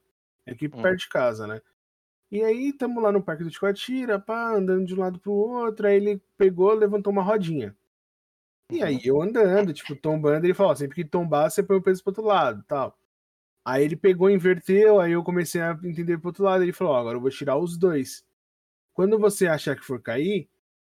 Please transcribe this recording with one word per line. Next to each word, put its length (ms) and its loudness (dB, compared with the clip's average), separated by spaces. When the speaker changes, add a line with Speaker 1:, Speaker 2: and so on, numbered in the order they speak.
Speaker 1:
aqui 260 -8
Speaker 2:
Hum. 100 -10
Speaker 1:
perto 180 0
de 80 -14
casa, 380 -2
né? 140 -10
E 120 -4
aí, 300 0
tamo 280 -6
lá 120 2
no 100 0
Parque 220 -8
do 60 -8
Ticoatira, 680 -4
pá, 360 -4
andando 320 0
de 80 -8
um 40 -4
lado 220 -4
pro 120 -6
outro, 540 -2
aí 100 6
ele 240 0
pegou, 380 4
levantou 380 0
uma 100 0
rodinha. 540 -2
E 100 -4
aí, 140 0
Speaker 2:
Uhum. 80 -8
Speaker 1:
eu 180 2
andando, 500 2
tipo, 220 -14
tombando, 520 0
ele 80 2
falou, 180 2
ó, 20 -4
sempre 220 -8
que 80 -4
tombar, 460 0
você 120 0
põe 140 2
o 60 0
peso 200 0
pro 80 -4
outro 140 -6
lado, 420 0
tal. 320 -4
Aí 200 2
ele 120 0
pegou, 340 4
inverteu, 680 4
aí 120 2
eu 100 0
comecei 380 -2
a 120 -2
entender 340 -4
pro 100 -10
outro 160 -2
lado, 200 4
ele 80 -2
falou, 220 0
ó, 60 2
agora 160 -4
eu 40 -8
vou 100 -2
tirar 280 -2
os 200 -4
dois. 460 -2
Quando 240 2
você 280 2
achar 300 -2
que 80 -16
for 180 -8
cair, 460 -4